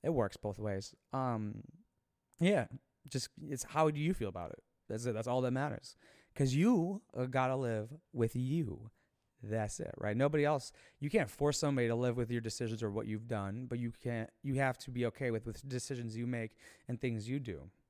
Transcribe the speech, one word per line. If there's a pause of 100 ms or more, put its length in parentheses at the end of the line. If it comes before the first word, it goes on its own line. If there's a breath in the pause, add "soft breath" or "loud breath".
It
works
both
ways. (200)
Um, (760)
yeah, (420)
just, (180)
it's
how
do
you
feel
about
it? (280)
That's
it.
That's
all
that
matters. (400 loud breath)
'Cause
you, (140)
uh,
gotta
live (180)
with
you. (540)
That's
it,
right?
Nobody
else. (300 loud breath)
You
can't
force
somebody
to
live
with
your
decisions
or
what
you've
done,
but
you
can't, (120)
you
have
to
be
okay
with,
with
decisions
you
make (320 loud breath)
and
things
you
do (200)